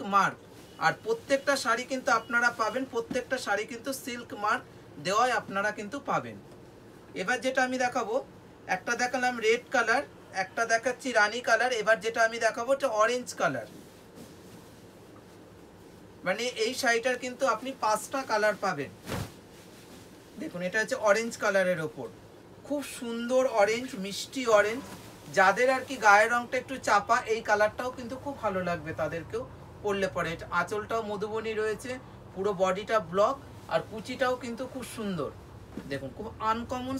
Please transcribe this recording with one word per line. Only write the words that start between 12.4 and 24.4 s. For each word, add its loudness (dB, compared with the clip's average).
দেখাবো 0
এটা 0
orange 2
color। 0
মানে -2
এই 0
শাড়িটার 2
কিন্তু -4
আপনি -6
পাঁচটা 0
color 2
পাবেন। -2
দেখুন -8
এটা 0
হচ্ছে -2
orange 4
কালারের 4
ওপর, -10
খুব -2
সুন্দর 0
orange, 4
মিষ্টি -6